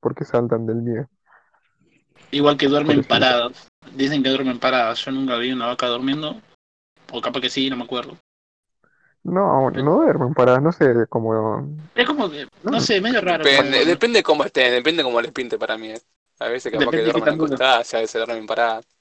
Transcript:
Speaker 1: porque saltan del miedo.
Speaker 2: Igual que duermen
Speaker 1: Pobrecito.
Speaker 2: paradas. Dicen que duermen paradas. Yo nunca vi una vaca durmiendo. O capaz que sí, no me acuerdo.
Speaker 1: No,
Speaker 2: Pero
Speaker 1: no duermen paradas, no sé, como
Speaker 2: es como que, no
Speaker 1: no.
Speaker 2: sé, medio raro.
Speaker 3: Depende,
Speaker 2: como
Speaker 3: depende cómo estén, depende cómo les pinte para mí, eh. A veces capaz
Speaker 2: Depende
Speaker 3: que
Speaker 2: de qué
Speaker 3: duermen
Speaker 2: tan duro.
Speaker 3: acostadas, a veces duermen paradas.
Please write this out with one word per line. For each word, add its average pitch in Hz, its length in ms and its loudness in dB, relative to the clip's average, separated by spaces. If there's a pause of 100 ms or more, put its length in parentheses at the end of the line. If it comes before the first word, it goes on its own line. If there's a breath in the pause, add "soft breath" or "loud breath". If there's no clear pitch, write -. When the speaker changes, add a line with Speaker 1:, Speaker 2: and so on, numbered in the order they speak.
Speaker 1:
porque 127 240 -4
saltan 117 420 0
del 113 160 -2
miedo. 117 260 -4 (1200 soft breath)
Speaker 2:
Igual 143 260 4
que 139 120 2
duermen 147 280 2
Speaker 1:
Pobrecito. 135 120 0
Speaker 2:
paradas. 123 600 0 (260)
Dicen 135 280 0
que 131 80 0
duermen 131 280 -2
paradas. 120 460 0
Yo 139 60 -8
nunca 135 260 -2
vi 120 160 -2
una 123 140 -4
vaca 123 220 -2
durmiendo. 135 520 -4 (720)
O 120 80 -8
capaz 123 200 -4
que 123 100 -4
sí, 135 180 -2
no 131 80 -4
me 123 80 -8
acuerdo. 123 320 -8 (1040)
Speaker 1:
No, 180 500 0
Speaker 2:
Pero 135 120 -4
Speaker 1:
no 156 120 4
duermen 151 380 2
paradas, 127 280 4
no 160 100 2
sé, 117 360 2
como 110 520 -2 (340)
Speaker 2:
es 247 120 2
como 269 240 -4
que, 143 160 -12 (240)
no 302 80 0
Speaker 1:
no. - 20 0
Speaker 2:
sé, 202 200 0
medio 226 200 -2
raro. 175 240 -2
Speaker 3:
Depende, 139 340 4
Speaker 2:
como 147 120 4
Speaker 3:
depende 214 320 2
cómo 147 220 2
estén, 123 280 2
depende 147 300 0
cómo 120 180 0
les 117 120 -6
pinte 127 260 -6
para - 180 -4
mí, 110 140 -12
eh. 113 100 -14 (380)
A 120 100 -6
veces 123 240 -6
capaz 117 200 0
Speaker 2:
Depende - 20 -2
Speaker 3:
que 113 100 2
Speaker 2:
de 113 80 2
qué 120 80 2
Speaker 3:
duermen - 20 -4
Speaker 2:
tan 151 160 0
duro. 147 180 -2
Speaker 3:
acostadas, 123 380 2
a 117 40 2
veces 113 160 -2 (120)
duermen 113 200 -8
paradas. 113 400 -2 (140)